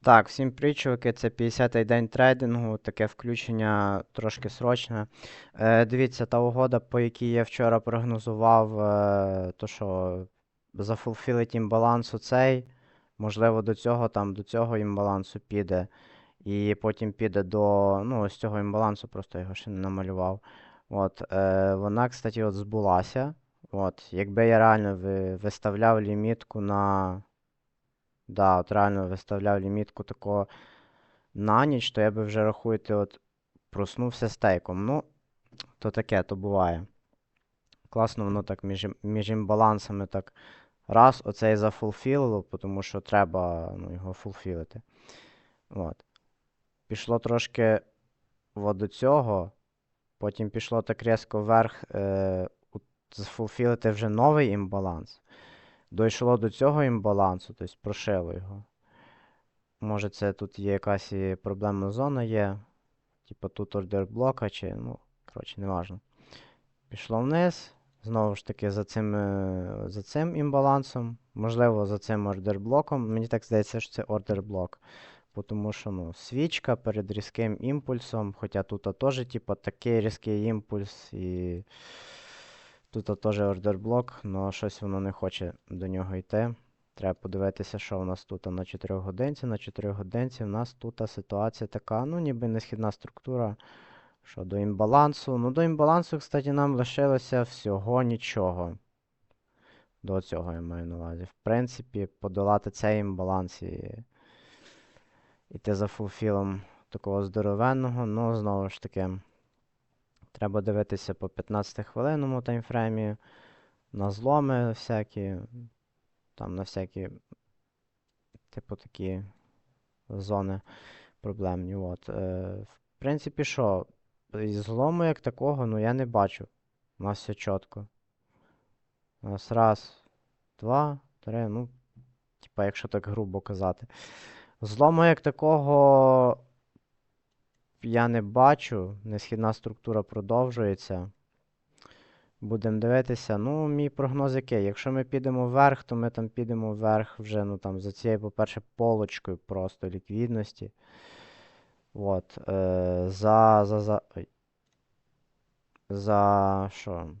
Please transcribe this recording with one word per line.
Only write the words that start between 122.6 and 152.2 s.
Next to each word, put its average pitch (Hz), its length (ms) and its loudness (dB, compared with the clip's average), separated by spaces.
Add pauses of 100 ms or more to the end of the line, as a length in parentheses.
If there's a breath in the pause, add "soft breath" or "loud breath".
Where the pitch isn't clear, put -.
в - 380 -20
принципі, 147 440 -4
що, 104 420 0 (480)
і 107 200 -4
злому 120 500 -2
як 160 160 0
такого, 131 460 -2
ну, 110 140 -2
я 113 140 0
не 131 120 -2
бачу. 104 420 0 (520)
У - 40 -10
нас 101 160 -2
все - 140 -8
чітко. 104 540 -6 (1300)
У 104 80 -10
нас 101 220 -8
раз, 113 520 2 (560)
два, 139 400 0 (200)
три, 113 300 -4
ну, 120 200 -6 (680)
типа, - 260 -4
якщо 101 220 -4
так 101 200 -4
грубо 101 340 -6
казати. 95 460 -4 (760 loud breath)
Злому 147 440 6
як 165 160 6
такого 139 1160 6 (1400)
я 117 260 2
не 117 140 2
бачу, 107 840 4
несхідна 110 500 -2
структура 110 500 -4
продовжується. 104 1080 -2 (1300 soft breath)
Будем 110 380 -2
дивитися. 120 580 0
Ну, 147 300 -2
мій 147 220 0
прогноз 135 460 -2
який? 123 280 0
Якщо 101 280 -4
ми 131 120 -2
підемо 127 440 -2
вверх, 135 360 4
то - 120 -8
ми 117 140 -2
там 113 200 -6
підемо 113 440 -4
вверх 107 460 0
вже, 107 260 -4
ну, 101 120 -6
там, 95 220 -6
за 98 120 -8
цією, 110 280 -2
по-перше, 107 420 -4 (140)
полочкою 107 600 -2
просто 95 520 -8
ліквідності. 104 800 -6 (1200 loud breath)
От, 98 440 -4 (100)